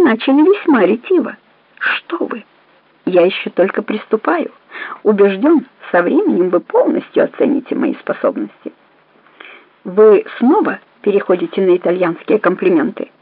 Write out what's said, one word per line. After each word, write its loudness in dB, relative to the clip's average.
начали 2
весьма 2
ретиво». -2
«Что -6
вы? -12
Я 4
ещё -4
только -2
приступаю. -4
Убеждён, 2
со 2
временем 0
вы 0
полностью -2
оцените -2
мои -4
способности». -6
«Вы 4
снова 0
переходите -2
на 4
итальянские -2
комплименты?» -2